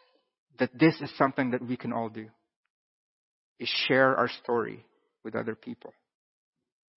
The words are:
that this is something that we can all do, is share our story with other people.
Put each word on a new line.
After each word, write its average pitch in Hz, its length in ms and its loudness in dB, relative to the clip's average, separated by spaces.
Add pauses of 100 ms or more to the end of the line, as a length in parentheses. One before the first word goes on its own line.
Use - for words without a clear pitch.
(600)
that 127 180 0
this 156 240 6
is 139 160 -10
something 135 340 2
that 117 120 -2
we 120 120 -4
can 120 160 -6
all 113 180 -4
do, 110 180 -12 (1300)
is 117 120 -8 (180)
share 131 280 6
our 120 140 2 (140)
story 110 420 -2 (380)
with 113 100 -10
other 113 220 -6
people. - 400 -16 (1000)